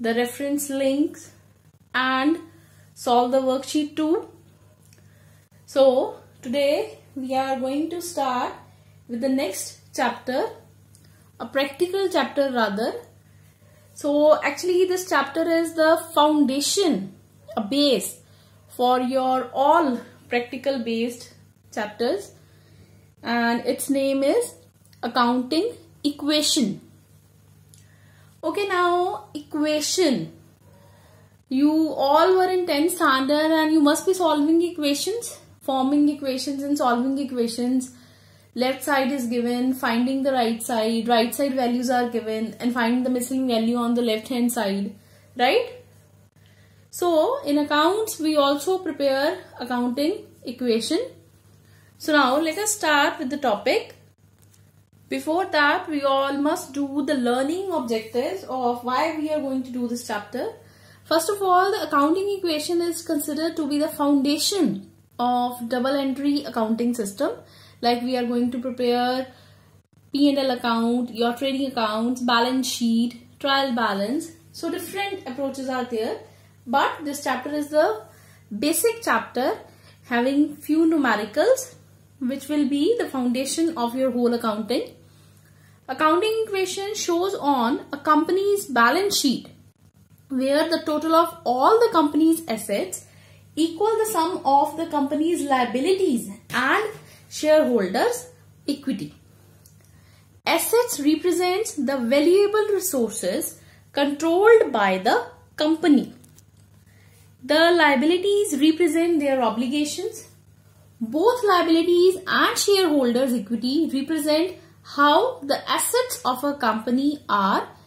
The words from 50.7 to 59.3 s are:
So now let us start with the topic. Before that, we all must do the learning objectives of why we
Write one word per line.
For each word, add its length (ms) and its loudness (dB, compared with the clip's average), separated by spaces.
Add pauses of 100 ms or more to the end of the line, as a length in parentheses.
So 160 -2
now 260 4
let 200 -2
us 160 -4
start 420 2
with 140 -6
the 60 -4
topic. 580 -2 (1120)
Before 360 -2
that, 440 2
we 140 -2
all 300 0
must 400 -2
do 300 -4
the 120 -2
learning 560 -2
objectives 760 -4
of 360 -4
why 340 -2
we 140 -4